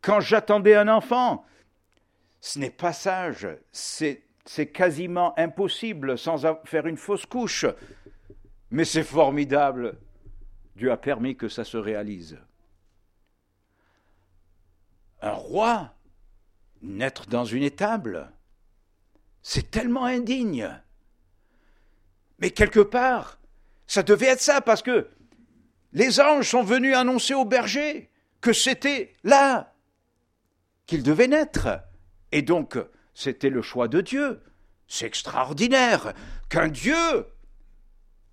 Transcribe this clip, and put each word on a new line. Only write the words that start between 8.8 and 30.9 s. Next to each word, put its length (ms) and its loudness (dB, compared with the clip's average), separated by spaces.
c'est 180 -2
formidable, 960 0
Dieu 160 0
a 60 0
permis 380 -4
que 140 -8
ça 140 -10
se 140 -10
réalise. 600 -8
Un 100 -6
roi, 640 -2
naître 440 -8
dans 180 -4
une 200 -4
étable, 680 -4
c'est 280 -6
tellement 360 -2
indigne. 760 -4
Mais 140 -2
quelque 280 4
part, 580 2
ça 160 0
devait 260 4
être 120 4
ça, 220 4
parce 200 2
que 280 0
les 300 4
anges 260 4
sont 160 2
venus 320 2
annoncer 380 0
aux 100 0
bergers 680 -2
que 140 2
c'était 680 -2
là 520 4
qu'il 180 -4